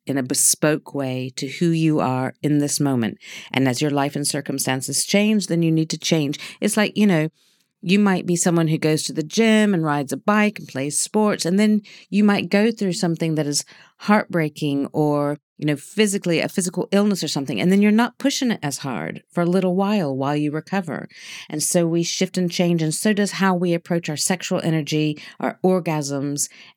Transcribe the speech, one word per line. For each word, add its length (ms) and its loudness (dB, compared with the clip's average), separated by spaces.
in 100 -2
a 60 0
bespoke 720 0
way 420 -6
to 120 -6
who 200 0
you 320 2
are 420 -2
in 160 2
this 220 0
moment. 380 0
And 160 2
as 140 -2
your 80 2
life 260 -2
and 100 -4
circumstances 800 -4
change, 440 2
then 140 0
you 80 2
need 200 2
to 80 -6
change. 400 0
It's 160 0
like, 180 0
you 100 4
know, 220 4
you 160 2
might 260 2
be 120 0
someone 320 2
who 100 0
goes 240 0
to 100 -8
the 100 -4
gym 520 2
and 100 0
rides 280 -2
a 40 -2
bike 420 0
and 100 -14
plays 300 -6
sports, 460 0
and 140 2
then 240 4
you 160 2
might 240 2
go 220 2
through 240 -2
something 400 0
that 120 0
is 180 -2
heartbreaking 920 0
or, 460 0
you 100 -6
know, 100 2
physically, 640 0
a 80 0
physical 420 -4
illness 320 2
or 60 -2
something, 320 -4
and 100 2
then 100 6
you're 120 6
not 260 2
pushing 320 0
it 120 -4
as 160 -4
hard 520 -6
for 120 -2
a 40 2
little 280 2
while, 400 0
while 220 0
you 140 0
recover. 580 -6
And 140 -6
so 240 2
we 160 0
shift 340 -4
and 140 0
change, 320 2
and 120 0
so 180 0
does 200 0
how 220 2
we 180 0
approach 360 -2
our 80 -4
sexual 460 -2
energy, 560 0
our 260 -4
orgasms, 840 -2